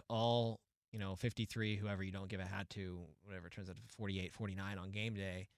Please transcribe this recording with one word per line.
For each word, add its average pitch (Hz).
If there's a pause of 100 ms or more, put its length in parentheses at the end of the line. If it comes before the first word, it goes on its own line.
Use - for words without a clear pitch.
all, 117 (320)
you 110
know, 95
fifty-three, 110
whoever 101
you 95
don't 98
give 95
a 92
hat 98
to, 92 (240)
whatever 92
it 87
turns 95
out 87
to 104
be, 117
forty-eight, 95
forty-nine 98
on 95
game 107
day 95